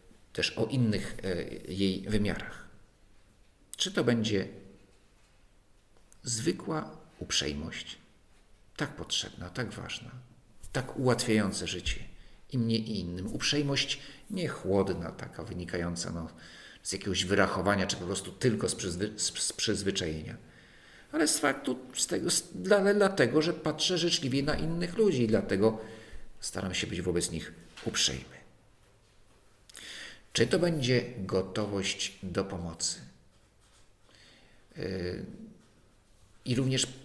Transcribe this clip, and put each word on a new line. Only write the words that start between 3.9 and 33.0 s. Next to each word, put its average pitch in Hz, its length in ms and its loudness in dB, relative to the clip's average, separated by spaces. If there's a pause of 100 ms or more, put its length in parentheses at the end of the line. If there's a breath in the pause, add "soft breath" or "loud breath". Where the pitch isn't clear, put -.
to 170 120 2
będzie 110 440 2 (1800)
zwykła 151 760 -2 (220)
uprzejmość, - 760 -4 (800)
tak - 180 -4
potrzebna, - 540 -4
tak 110 220 -4
ważna, - 400 -10 (600)
tak 131 280 -4
ułatwiająca 110 680 4
życie - 320 -4 (520 soft breath)
i 135 60 -2
mnie, 113 180 2
i 110 240 -2
innym. 90 280 -4
Uprzejmość 143 720 0 (300 loud breath)
nie 185 180 -2
chłodna, 95 640 2
taka - 320 -10
wynikająca, 87 680 -4
no, 85 160 -6 (560 loud breath)
z - 80 -6
jakiegoś 95 340 0
wyrachowania, 95 600 4
czy - 100 -2
po 87 80 -6
prostu 92 260 -4
tylko 107 380 2
z - 60 -2
przyzwy-, 92 440 -4
z, - 200 -2
z - 140 -2
przyzwyczajenia. 90 840 -2 (760 loud breath)
Ale 302 160 2
z - 120 4
faktu, 262 400 0 (160)
z - 120 -2
tego, - 240 0
z, - 120 2 (120)
dla-, 190 380 6
dlatego, 190 480 6
że 170 120 2
patrzę 165 440 0
życzliwie 139 460 2
na 147 120 2
innych 170 420 -2
ludzi 185 260 6
i 113 40 4
dlatego 104 540 4 (580 loud breath)
staram 95 340 -4
się - 140 0
być 87 140 -4
wobec 87 300 0
nich 82 220 -6 (320)
uprzejmy. - 520 -2 (2000 loud breath)
Czy - 140 6
to 180 120 4
będzie 143 440 4 (140)
gotowość 98 1040 -2
do 95 220 -2
pomocy? - 640 -6 (1700 loud breath)